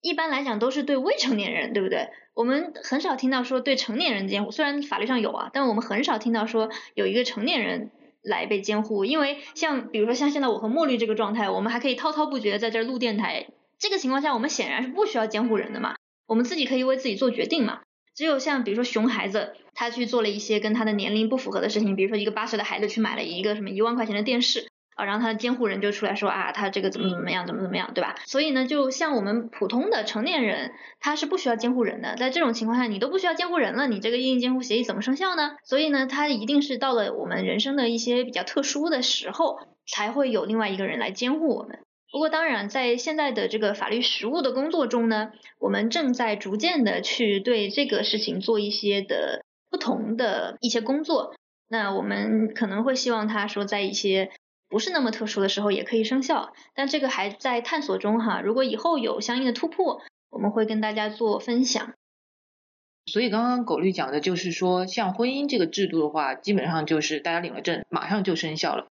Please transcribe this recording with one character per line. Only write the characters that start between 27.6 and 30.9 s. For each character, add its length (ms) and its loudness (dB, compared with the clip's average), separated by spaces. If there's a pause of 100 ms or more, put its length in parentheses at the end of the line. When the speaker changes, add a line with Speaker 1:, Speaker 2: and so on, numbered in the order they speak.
Speaker 1:
怎 80 -2
么 80 -4
样， 180 -4
对 80 0
吧？ 120 -2 (100)
所 160 -2
以 120 2
呢， 140 2
就 240 2
像 240 0
我 60 4
们 300 0
普 180 -2
通 220 2
的 140 2
成 200 -2
年 200 2
人， 280 -2 (260)